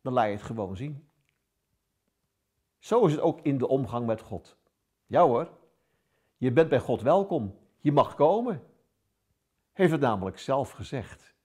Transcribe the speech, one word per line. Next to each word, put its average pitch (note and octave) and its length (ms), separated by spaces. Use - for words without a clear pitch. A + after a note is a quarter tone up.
dan C3 120
laat A#2+ 140
je G#2 60
het G#2 100
gewoon G2 340
zien. C#3+ 320
Zo A3 280
is D3 60
het D3+ 80
ook D#3+ 200
in C#3 180
de A#2+ 100
omgang A#2+ 380
met A2 140
God. - 360
Ja D#3+ 200
hoor, C3 320
je B2+ 160
bent D#3+ 160
bij C3+ 120
God A2+ 220
welkom. D3+ 560
Je D3 140
mag C#3 220
komen. G3+ 400
Hij C3+ 100
heeft F3+ 200
het D#3 80
namelijk F#2+ 380
zelf C3+ 320
gezegd. - 640